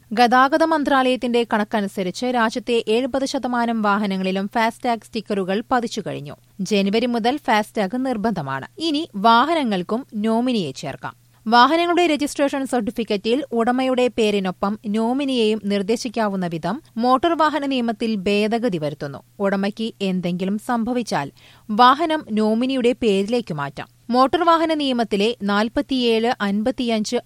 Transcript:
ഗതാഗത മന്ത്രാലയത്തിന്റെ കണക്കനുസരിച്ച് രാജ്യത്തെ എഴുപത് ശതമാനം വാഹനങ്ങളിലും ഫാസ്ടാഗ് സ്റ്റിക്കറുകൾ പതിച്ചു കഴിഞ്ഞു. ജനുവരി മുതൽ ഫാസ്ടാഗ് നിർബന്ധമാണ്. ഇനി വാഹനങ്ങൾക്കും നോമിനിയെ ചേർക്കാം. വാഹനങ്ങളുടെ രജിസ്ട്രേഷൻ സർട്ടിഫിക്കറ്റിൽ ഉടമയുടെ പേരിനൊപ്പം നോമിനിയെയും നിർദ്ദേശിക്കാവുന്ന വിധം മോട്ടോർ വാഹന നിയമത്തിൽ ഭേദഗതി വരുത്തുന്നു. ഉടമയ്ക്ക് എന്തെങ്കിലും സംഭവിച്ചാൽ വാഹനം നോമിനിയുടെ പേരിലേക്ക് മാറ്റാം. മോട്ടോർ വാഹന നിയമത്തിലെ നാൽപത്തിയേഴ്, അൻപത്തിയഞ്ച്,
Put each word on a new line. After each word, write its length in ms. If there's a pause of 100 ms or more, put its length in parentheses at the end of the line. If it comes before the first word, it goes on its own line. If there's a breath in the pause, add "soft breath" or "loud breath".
(120)
ഗതാഗത 520
മന്ത്രാലയത്തിന്റെ 800
കണക്കനുസരിച്ച് 840
രാജ്യത്തെ 500 (100)
എഴുപത് 380
ശതമാനം 560
വാഹനങ്ങളിലും 680
ഫാസ്ടാഗ് 580
സ്റ്റിക്കറുകൾ 600
പതിച്ചു 360
കഴിഞ്ഞു. 340 (240)
ജനുവരി 480
മുതൽ 300
ഫാസ്ടാഗ് 640
നിർബന്ധമാണ്. 680 (120)
ഇനി 240 (180)
വാഹനങ്ങൾക്കും 800 (140)
നോമിനിയെ 540
ചേർക്കാം. 440 (300 soft breath)
വാഹനങ്ങളുടെ 640
രജിസ്ട്രേഷൻ 580
സർട്ടിഫിക്കറ്റിൽ 720 (140)
ഉടമയുടെ 560
പേരിനൊപ്പം 680 (140)
നോമിനിയെയും 760
നിർദ്ദേശിക്കാവുന്ന 840
വിധം 280 (220 soft breath)
മോട്ടോർ 360
വാഹന 320
നിയമത്തിൽ 520
ഭേദഗതി 600
വരുത്തുന്നു. 420 (200)
ഉടമയ്ക്ക് 480 (140)
എന്തെങ്കിലും 600
സംഭവിച്ചാൽ 680 (420 soft breath)
വാഹനം 520 (100)
നോമിനിയുടെ 600
പേരിലേക്ക് 600
മാറ്റാം. 360 (200)
മോട്ടോർ 340
വാഹന 300
നിയമത്തിലെ 540 (180)
നാൽപത്തിയേഴ്, 840 (120)
അൻപത്തിയഞ്ച്, 840